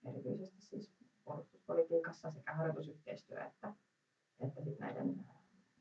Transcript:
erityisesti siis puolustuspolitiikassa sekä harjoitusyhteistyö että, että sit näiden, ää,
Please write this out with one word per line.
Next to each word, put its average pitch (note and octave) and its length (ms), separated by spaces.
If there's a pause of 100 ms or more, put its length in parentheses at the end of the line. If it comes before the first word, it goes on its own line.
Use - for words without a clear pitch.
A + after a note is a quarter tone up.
erityisesti - 520
siis - 320 (320)
puolustuspolitiikassa E3 1040
sekä - 240
harjoitusyhteistyö - 920
että, - 300 (680)
että C#3+ 240
sit D#3 140
näiden, - 360 (140)
ää, - 60 (460)